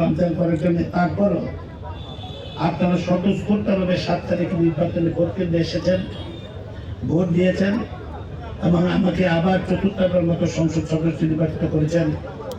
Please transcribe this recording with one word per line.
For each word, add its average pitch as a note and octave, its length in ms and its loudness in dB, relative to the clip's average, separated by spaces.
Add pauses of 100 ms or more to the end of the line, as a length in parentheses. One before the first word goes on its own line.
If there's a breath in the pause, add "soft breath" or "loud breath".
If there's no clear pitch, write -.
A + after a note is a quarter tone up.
বানচাল E3 380 2
করার E3 240 2
জন্য। E3+ 160 2 (180)
তারপরও F3 460 2 (1200)
আপনারা F3+ 300 2 (100)
স্বতঃস্ফূর্তভাবে F#3 920 2 (100)
সাত F3 220 0
তারিখে E3+ 280 0 (100)
নির্বাচনে E3 500 2
ভোট E3+ 200 2
কেন্দ্রে E3+ 300 0
এসেছেন, F3+ 340 0 (1080)
ভোট E3 180 2 (100)
দিয়েছেন F#3 380 2 (920)
এবং E3+ 160 4 (140)
আমাকে F3+ 260 2 (140)
আবার F3+ 220 2 (100)
চতুর্থবার F3+ 640 2
মতো E3+ 140 2 (120)
সংসদ D#3+ 360 2
সদস্য D#3+ 280 0 (100)
নির্বাচিত D#3 320 0 (120)
করেছেন। D#3 320 2 (520)